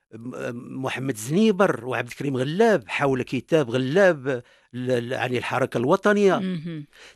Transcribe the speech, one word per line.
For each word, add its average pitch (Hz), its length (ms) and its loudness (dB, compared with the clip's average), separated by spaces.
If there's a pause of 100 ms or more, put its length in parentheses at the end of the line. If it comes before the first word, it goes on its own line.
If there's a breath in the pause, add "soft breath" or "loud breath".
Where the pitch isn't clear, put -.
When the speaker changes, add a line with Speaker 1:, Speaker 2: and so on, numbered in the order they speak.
(120)
Speaker 1:
م-، 127 680 -10
محمد 131 340 -4
زنيبر 180 680 2
وعبد 123 220 -4
الكريم 131 300 -4
غلاب 165 500 2
حول 135 340 0
كتاب 135 480 0
غلاب 131 720 2 (300 soft breath)
ل-، 123 360 -2
ل-، 127 40 -6
عن 123 220 -2
الحركة 123 420 -2
الوطنية. 190 580 4
Speaker 2:
مهم. 165 500 -6 (300 loud breath)